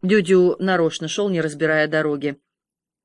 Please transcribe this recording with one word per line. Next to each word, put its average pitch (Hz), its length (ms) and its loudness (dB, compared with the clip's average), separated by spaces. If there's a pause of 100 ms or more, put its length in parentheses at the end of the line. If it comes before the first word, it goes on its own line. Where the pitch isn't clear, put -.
Дюдю 185 540 4
нарочно 170 500 -2
шел, 202 220 -2
не 170 100 0
разбирая 156 480 0
дороги. 147 500 -2 (680)